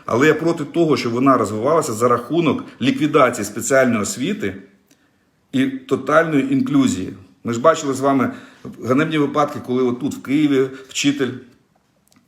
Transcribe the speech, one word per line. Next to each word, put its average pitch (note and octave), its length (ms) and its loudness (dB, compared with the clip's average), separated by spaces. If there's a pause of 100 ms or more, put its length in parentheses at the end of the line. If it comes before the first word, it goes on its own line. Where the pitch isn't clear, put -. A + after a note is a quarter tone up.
Але B2+ 200 2
я D#3 80 6
проти D#3+ 300 -2
того, D#3 320 2
щоб A#2+ 160 -4
вона B2+ 240 4
розвивалася A#2 560 0
за A2 160 0
рахунок C3+ 560 0 (160)
ліквідації C#3 640 2
спеціальної A#2+ 580 0
освіти G#2 600 -6 (920)
і C3 140 2
тотальної C#3 840 0
інклюзії. B2 600 0 (300)
Ми A#2 80 -4
ж A#2 80 -4
бачили D3+ 340 2
з A#2 60 -8
вами C3+ 320 2 (520)
ганебні D3+ 340 0
випадки, C#3+ 480 0
коли B2+ 160 -2
отут, B2 320 -2
в - 80 -16
Києві, C3+ 480 0 (180)
вчитель C#3 420 -2 (960)